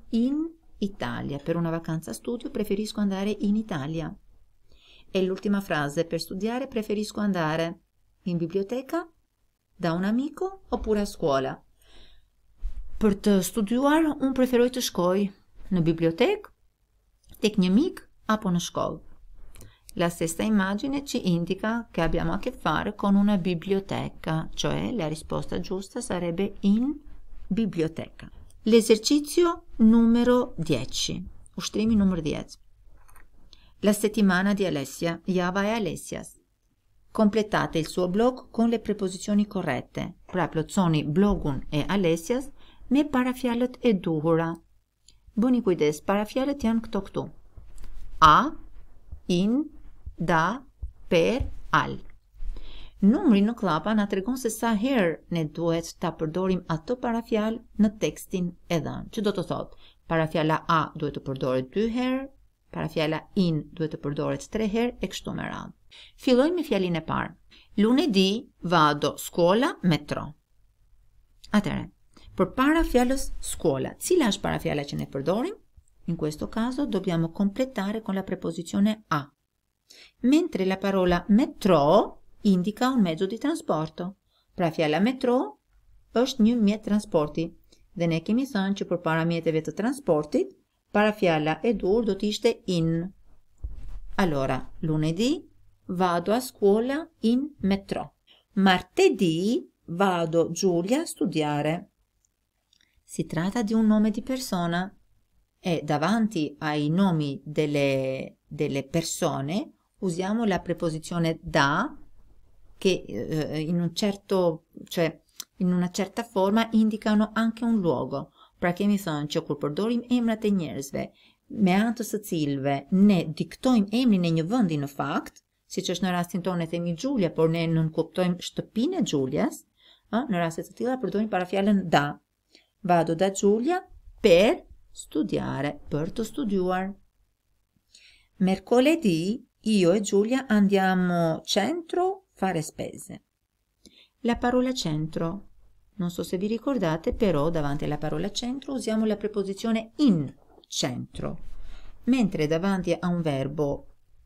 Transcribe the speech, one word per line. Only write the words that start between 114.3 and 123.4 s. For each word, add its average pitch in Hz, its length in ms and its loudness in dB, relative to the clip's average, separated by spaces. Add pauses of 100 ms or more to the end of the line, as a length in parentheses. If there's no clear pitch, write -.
cioè, 160 340 -2 (380)
in 180 160 0
una 180 180 0
certa 208 320 -6
forma 220 500 0
indicano 214 600 2
anche 226 320 -2
un 226 160 2
luogo. 139 520 -2 (300)
Pra, 175 160 2
kemi 202 240 2
thënë 151 320 -4
që 160 80 0
kur 147 160 -4
përdorim 214 460 -2 (100)
emrat 226 320 0
e 208 80 2
njerëzve, 135 480 -4 (640)
me 180 80 6
anë 220 240 2
të 226 80 -6
së 208 220 -4
cilëve 139 480 0 (180)
ne 196 240 6 (220)